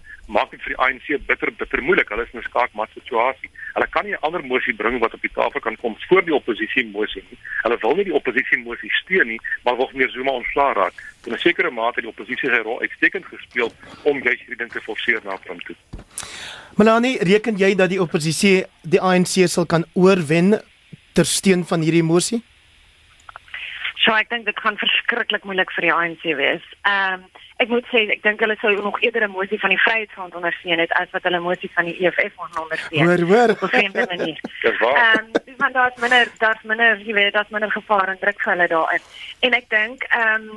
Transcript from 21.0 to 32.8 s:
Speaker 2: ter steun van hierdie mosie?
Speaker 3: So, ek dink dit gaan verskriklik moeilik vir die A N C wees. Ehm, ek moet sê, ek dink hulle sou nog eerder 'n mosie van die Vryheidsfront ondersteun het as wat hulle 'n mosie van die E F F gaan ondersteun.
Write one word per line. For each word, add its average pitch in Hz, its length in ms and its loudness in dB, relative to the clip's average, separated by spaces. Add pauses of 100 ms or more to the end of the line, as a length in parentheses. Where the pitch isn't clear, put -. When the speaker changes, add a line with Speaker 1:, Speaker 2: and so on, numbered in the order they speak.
Speaker 2:
ter 170 120 4
steun 180 400 2
van 170 160 0
hierdie 160 220 4
mosie? 175 400 2 (1500)
Speaker 3:
So, 226 200 2
ek 214 160 0
dink 233 160 -6
dit 208 140 -4
gaan 214 180 -2
verskriklik - 640 -2
moeilik 185 280 -2
vir - 100 -4
die 165 100 2
A 165 120 2
N 165 180 -6
C - 0 - (140)
wees. 139 260 0 (220)
Ehm, 190 380 0 (360)
ek 254 100 0
moet 240 180 0
sê, 214 240 0
ek - 120 -4
dink 214 180 0
hulle 214 200 0
sou 214 160 2
nog 202 240 -4
eerder 233 240 0
'n 202 60 -2
mosie 196 280 -4
van 196 120 -2
die 190 80 2
Vryheidsfront 214 560 -2
ondersteun 170 440 -2
het 165 140 0
as 175 180 -2
wat 185 120 -4
hulle 180 160 0
'n 170 40 -4
mosie 180 320 -4
van 175 120 0
die 170 180 -6
E 170 60 2
F - 80 -2
F 202 180 -2
gaan 160 260 -8
ondersteun. 160 440 -2